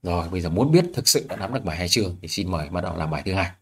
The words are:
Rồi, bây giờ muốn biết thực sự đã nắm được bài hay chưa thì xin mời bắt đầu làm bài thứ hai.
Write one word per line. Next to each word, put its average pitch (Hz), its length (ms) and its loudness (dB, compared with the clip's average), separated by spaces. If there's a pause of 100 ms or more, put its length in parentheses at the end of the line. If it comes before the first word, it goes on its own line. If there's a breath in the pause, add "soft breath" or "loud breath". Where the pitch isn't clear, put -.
Rồi, 87 260 0
bây 90 120 -2
giờ 85 80 -2
muốn 113 220 4
biết 175 220 8
thực 120 140 0
sự - 220 2
đã 107 60 -4
nắm 98 180 -6
được 127 100 -2
bài 80 140 -4
hay 90 120 -2
chưa 101 220 2 (100)
thì 82 60 -12
xin 90 240 -2
mời 78 180 -2
bắt 87 120 -2
đầu 85 140 -4
làm 80 140 -2
bài 76 160 -2
thứ 95 80 0
hai. 92 180 0 (100)